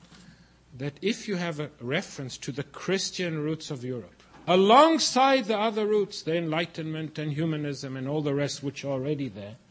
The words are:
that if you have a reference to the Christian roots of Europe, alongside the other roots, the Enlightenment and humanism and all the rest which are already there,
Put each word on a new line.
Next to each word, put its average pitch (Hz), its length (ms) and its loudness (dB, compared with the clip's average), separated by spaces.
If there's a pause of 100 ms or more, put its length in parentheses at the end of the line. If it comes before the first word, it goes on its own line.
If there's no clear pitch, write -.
(760)
that 143 240 -6
if 220 280 -2
you 196 60 -2
have 170 260 -4
a 147 80 -6 (100)
reference 135 600 -4
to - 120 -8
the 131 120 -6
Christian 180 760 -4
roots 156 320 -4
of 123 140 -10
Europe, 123 380 -10 (240)
alongside 254 1000 6
the 208 120 0
other 214 280 0
roots, 208 380 0
the 160 120 -2
Enlightenment 160 840 -4
and 151 120 -4
humanism 147 640 -4
and 131 120 -6
all 151 160 -2
the 143 120 0
rest 143 280 -2
which 139 200 -6
are 139 100 -4
already 135 360 -4
there, 101 260 -12 (160)